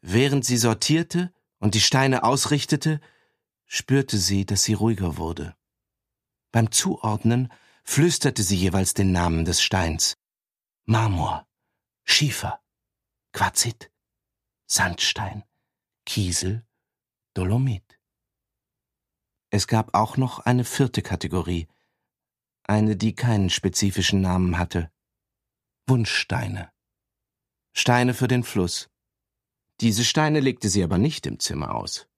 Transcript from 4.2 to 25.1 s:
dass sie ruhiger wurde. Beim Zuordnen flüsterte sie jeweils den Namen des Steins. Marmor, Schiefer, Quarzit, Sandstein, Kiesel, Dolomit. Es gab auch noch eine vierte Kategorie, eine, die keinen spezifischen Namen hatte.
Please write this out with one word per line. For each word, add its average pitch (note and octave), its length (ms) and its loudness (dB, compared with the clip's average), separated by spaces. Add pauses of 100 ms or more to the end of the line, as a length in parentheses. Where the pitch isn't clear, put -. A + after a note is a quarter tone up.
dass G2 200 0
sie A2 80 0
ruhiger G2 460 0
wurde. D#2+ 360 -8 (960)
Beim A2+ 220 2
Zuordnen A#2 800 0 (320)
flüsterte C#3+ 580 2
sie F#2+ 140 0
jeweils F#2 360 2
den G2 200 2
Namen E2+ 320 2
des E2+ 180 0
Steins. E2 560 -2 (680)
Marmor, G#2+ 640 -2 (560)
Schiefer, - 580 -2 (720)
Quarzit, - 600 -2 (760)
Sandstein, G2+ 800 -2 (600)
Kiesel, G2 600 -4 (680)
Dolomit. G#2 680 -2 (1500)
Es G2+ 180 -2
gab A2 260 0
auch A2 220 0
noch C3 240 -2
eine B2 240 2
vierte - 380 0
Kategorie, E2+ 680 -4 (960)
eine, G#2+ 320 2
die G#2 180 -2
keinen G#2+ 340 2
spezifischen F#2+ 720 0
Namen F2+ 380 2
hatte. E2+ 320 -4 (960)